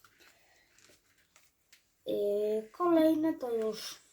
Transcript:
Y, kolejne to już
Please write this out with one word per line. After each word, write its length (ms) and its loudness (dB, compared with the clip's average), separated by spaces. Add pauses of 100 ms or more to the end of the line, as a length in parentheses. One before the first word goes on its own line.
(2000)
Y, 640 -2
kolejne 640 2
to 220 -6
już 440 -6 (120)